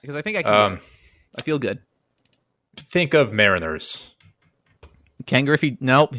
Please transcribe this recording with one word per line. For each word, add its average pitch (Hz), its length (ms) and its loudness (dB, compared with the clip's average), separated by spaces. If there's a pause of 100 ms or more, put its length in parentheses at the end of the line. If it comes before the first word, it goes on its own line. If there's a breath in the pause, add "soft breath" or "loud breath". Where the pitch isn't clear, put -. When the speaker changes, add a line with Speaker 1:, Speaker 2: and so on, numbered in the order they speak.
Speaker 1:
Because 143 140 -14
I 151 60 -8
think 208 160 -6
I 170 60 -4
can 104 100 2
Speaker 2:
Um, 104 220 4
Speaker 1:
get 87 80 -14
it. - 60 -20 (500 soft breath)
I - 40 -8
feel 151 160 -2
good. 101 200 -6 (1000)
Speaker 2:
think 170 360 -4
of 135 180 4
Mariners. 90 840 0 (1120)
Speaker 1:
Ken 135 200 0
Griffey, 147 340 0
nope. 135 400 2